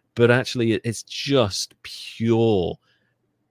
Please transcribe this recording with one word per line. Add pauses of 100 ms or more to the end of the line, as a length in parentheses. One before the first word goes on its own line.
(140)
But
actually,
it,
it's
just
pure, (720)